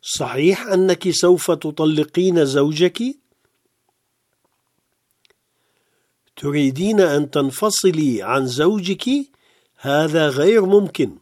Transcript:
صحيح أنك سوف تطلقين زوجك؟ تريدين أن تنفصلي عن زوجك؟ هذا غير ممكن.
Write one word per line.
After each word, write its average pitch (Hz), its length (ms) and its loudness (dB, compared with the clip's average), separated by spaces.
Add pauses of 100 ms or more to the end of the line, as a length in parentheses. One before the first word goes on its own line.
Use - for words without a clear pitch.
صحيح 143 600 -2
أنك 185 480 0
سوف 175 400 2
تطلقين 156 920 0
زوجك؟ 151 580 0 (3250)
تريدين 147 640 -2
أن 151 300 2
تنفصلي 151 920 -2
عن 127 240 -2
زوجك؟ 180 600 -2 (680)
هذا 151 520 0
غير 180 360 2
ممكن. 185 580 0